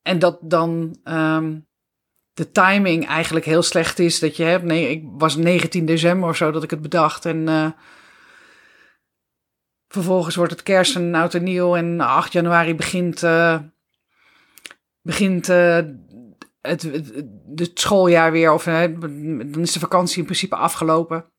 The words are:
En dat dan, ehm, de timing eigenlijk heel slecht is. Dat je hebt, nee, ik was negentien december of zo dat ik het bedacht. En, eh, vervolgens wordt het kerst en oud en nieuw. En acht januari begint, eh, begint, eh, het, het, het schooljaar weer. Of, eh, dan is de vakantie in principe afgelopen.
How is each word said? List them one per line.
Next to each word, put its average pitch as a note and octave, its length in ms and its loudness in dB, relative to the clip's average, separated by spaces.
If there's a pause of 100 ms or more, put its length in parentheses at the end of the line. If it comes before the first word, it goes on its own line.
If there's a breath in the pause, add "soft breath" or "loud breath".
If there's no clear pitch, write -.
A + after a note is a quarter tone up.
En F3 180 -2
dat F3 220 2
dan, E3 640 -2
ehm, D#3+ 560 -2 (720)
de - 180 -8
timing F#3+ 560 2
eigenlijk D#3+ 380 -2
heel D#3+ 180 2
slecht - 360 0
is. E3+ 200 2
Dat D#3 160 -2
je E3+ 80 -2
hebt, F3 200 2
nee, E3 260 0
ik D#3 160 -6
was C#3+ 300 -2
negentien E3 500 0
december E3+ 440 0
of D#3+ 60 -2
zo D#3 160 0
dat D#3 120 -4
ik D#3+ 60 -10
het D#3 120 -8
bedacht. D#3 440 -2
En, D#3+ 220 -2
eh, D#3 240 0 (2250 soft breath)
vervolgens F3+ 480 -2
wordt F3 160 0
het E3+ 120 -12
kerst F#3 320 2
en F3 200 -2
oud E3+ 180 0
en F3 100 -2
nieuw. F3+ 320 0
En E3+ 240 -2
acht C#3 320 0
januari E3+ 440 2
begint, E3+ 480 -4
eh, E3 360 4 (1400 loud breath)
begint, F#3 480 -2
eh, F3 320 6 (840)
het, E3 160 -4
het, D3+ 420 -8 (320)
het E3+ 240 -6
schooljaar E3+ 520 4
weer. D#3+ 200 4
Of, D#3+ 160 0
eh, E3+ 320 0 (520)
dan D#3 100 -4
is E3+ 100 -2
de - 80 -4
vakantie F3+ 380 0
in F3 80 -4
principe - 300 -4
afgelopen. E3 840 -2